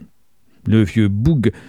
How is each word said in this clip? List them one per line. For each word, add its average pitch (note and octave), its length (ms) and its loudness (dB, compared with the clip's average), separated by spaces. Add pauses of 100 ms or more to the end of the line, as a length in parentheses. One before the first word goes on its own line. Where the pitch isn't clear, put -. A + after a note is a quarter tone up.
(680)
Le A2 160 2
vieux G#2+ 260 0
Boug A#2 420 0 (180)